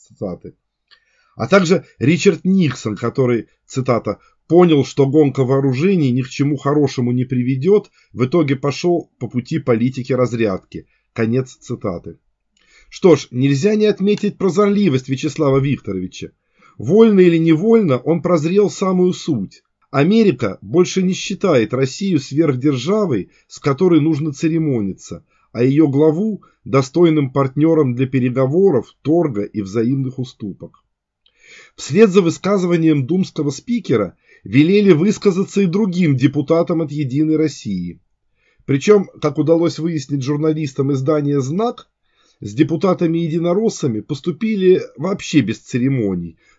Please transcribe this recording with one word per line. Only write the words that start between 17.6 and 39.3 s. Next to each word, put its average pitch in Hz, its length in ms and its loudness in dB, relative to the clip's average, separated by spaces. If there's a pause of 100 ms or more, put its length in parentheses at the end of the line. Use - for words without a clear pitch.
он 147 240 -2
прозрел 175 480 0
самую 180 440 0
суть. - 500 -6 (280)
Америка 147 720 2
больше 175 420 0
не 185 100 0
считает 170 580 -2
Россию 135 480 -2
сверхдержавой, 139 1080 -2 (180)
с - 120 -20
которой 156 420 2
нужно 151 320 -2
церемониться, 135 920 -4 (280)
а 120 120 -2
ее 147 240 4
главу – 160 540 0 (220)
достойным 139 680 2
партнером 143 640 0
для 131 120 -2
переговоров, 131 800 0 (160)
торга 147 400 0
и 104 180 -8
взаимных 123 560 -4
уступок. - 640 -14 (920)
Вслед 196 340 4
за 180 140 4
высказыванием 165 800 0
думского 156 460 -4
спикера 135 640 -2 (260)
велели 180 480 4
высказаться 196 720 0
и 196 60 2
другим 175 500 0
депутатам 156 640 0
от 143 100 -6
«Единой 151 460 -2
России». 101 640 -4 (640)
Причем, 190 420 2 (140)
как 151 160 -2